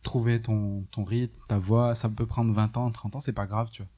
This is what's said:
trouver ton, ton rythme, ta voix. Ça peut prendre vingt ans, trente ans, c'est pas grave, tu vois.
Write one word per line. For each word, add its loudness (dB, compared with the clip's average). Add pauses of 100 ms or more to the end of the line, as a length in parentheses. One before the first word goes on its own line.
trouver 2
ton, -2
ton -4
rythme, -2 (140)
ta 2
voix. 4
Ça -2
peut -2
prendre 2
vingt 2
ans, 0
trente -8
ans, -6
c'est -4
pas -4
grave, -2
tu -14
vois. -14